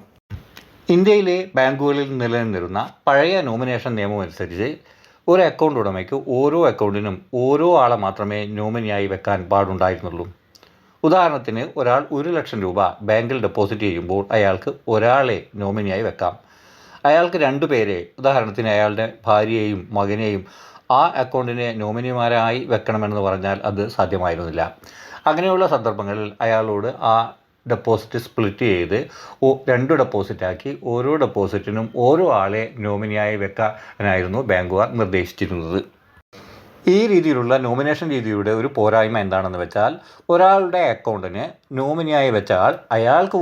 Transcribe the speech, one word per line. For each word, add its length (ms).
ഇന്ത്യയിലെ 420
ബാങ്കുകളിൽ 640
നിലനിന്നിരുന്ന 600
പഴയ 340
നോമിനേഷൻ 540
നിയമം 300
അനുസരിച്ച് 440
ഒരു 140
അക്കൗണ്ട് 380
ഉടമയ്ക്ക് 360
ഓരോ 380
അക്കൗണ്ടിനും 560
ഓരോ 340
ആളെ 140
മാത്രമേ 500
നോമിനിയായി 480
വെക്കാൻ 320
പാടുണ്ടായിരുന്നുള്ളൂ. 760
ഉദാഹരണത്തിന്, 600
ഒരാൾ 260
ഒരു 240
ലക്ഷം 260
രൂപ 240
ബാങ്കിൽ 340
ഡെപ്പോസിറ്റ് 380
ചെയ്യുമ്പോൾ 500
അയാൾക്ക് 420
ഒരാളെ 500
നോമിനിയായി 460
വെക്കാം. 280
അയാൾക്ക് 380
രണ്ടു 200
പേരെ, 320
ഉദാഹരണത്തിന് 500
അയാളുടെ 460
ഭാര്യയെയും 640
മകനെയും 540
ആ 120
അക്കൗണ്ടിനെ 500
നോമിനിമാരായി 840
വെക്കണമെന്ന് 640
പറഞ്ഞാൽ 360
അത് 240
സാധ്യമായിരുന്നില്ല. 840
അങ്ങനെയുള്ള 400
സന്ദർഭങ്ങളിൽ 760
അയാളോട് 480
ആ 40
ഡെപ്പോസിറ്റ് 480
സ്പ്ലിറ്റ് 540
ചെയ്ത് 260
ഒ-, 120
രണ്ട് 260
ഡെപ്പോസിറ്റാക്കി 880
ഓരോ 340
ഡെപ്പോസിറ്റിനും 800
ഓരോ 360
ആളെ 460
നോമിനിയായി 580
വെക്കാനായിരുന്നു 1040
ബാങ്കുകാർ 380
നിർദ്ദേശിച്ചിരുന്നത്. 800
ഈ 200
രീതിയിലുള്ള 500
നോമിനേഷൻ 580
രീതിയുടെ 360
ഒരു 260
പോരായ്മ 420
എന്താണെന്ന് 400
വെച്ചാൽ, 340
ഒരാളുടെ 480
അക്കൗണ്ടിന് 640
നോമിനിയായി 520
വെച്ച 220
ആൾ 220
അയാൾക്ക് 500